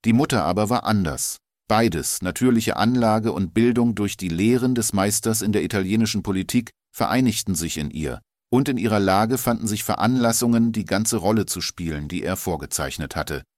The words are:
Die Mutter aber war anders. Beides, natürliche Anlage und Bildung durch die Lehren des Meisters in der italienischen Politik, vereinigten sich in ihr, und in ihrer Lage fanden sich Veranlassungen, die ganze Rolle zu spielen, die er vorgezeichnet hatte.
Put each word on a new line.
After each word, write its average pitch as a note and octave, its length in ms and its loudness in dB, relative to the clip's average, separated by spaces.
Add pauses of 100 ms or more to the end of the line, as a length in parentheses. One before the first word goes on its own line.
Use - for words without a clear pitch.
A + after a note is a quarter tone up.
Die A2+ 80 4
Mutter B2 320 2
aber G2+ 240 0
war A#2+ 160 0
anders. F#2 540 -2 (280)
Beides, G#2+ 540 0
natürliche A2+ 560 2
Anlage A2+ 560 2
und F2+ 200 -2
Bildung A#2 420 4
durch G#2 200 -2
die F#2 140 -6
Lehren A#2 460 2
des A2+ 180 -2
Meisters G#2 480 0
in G#2 100 0
der G2 120 2
italienischen G#2 600 0
Politik, G2+ 480 -2 (240)
vereinigten A2+ 600 0
sich E2 220 -4
in D2 140 -6
ihr, C#2+ 300 -6 (280)
und C#3 200 2
in C3 80 0
ihrer G#2+ 220 0
Lage G#2 380 2
fanden A2+ 300 -2
sich G#2+ 160 -4
Veranlassungen, A#2 880 2
die A2 140 -4
ganze G#2+ 320 0
Rolle G2+ 280 2
zu - 160 -6
spielen, D2+ 460 -6
die F2 160 -6
er F2+ 140 -2
vorgezeichnet C#2+ 800 -6
hatte. D2 280 -6 (140)